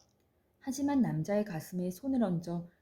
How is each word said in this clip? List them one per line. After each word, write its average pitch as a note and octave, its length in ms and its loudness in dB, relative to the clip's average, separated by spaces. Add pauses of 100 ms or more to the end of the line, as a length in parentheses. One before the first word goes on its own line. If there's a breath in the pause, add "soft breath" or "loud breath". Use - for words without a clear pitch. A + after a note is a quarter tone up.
(600)
하지만 C#4 400 0
남자의 G3+ 460 2
가슴에 F3+ 440 -4
손을 C4+ 320 0
얹어 E3+ 460 -2 (140 loud breath)